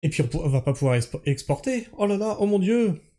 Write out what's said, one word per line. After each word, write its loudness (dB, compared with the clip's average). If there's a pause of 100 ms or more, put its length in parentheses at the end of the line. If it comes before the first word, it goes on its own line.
Et 2
puis 0
on 0
pou-, -4
on 0
va 2
pas 0
pouvoir 2
expo-, -2
exporter, -2
oh 0
là 0
là, -2
oh 2
mon 2
Dieu ! 2 (180)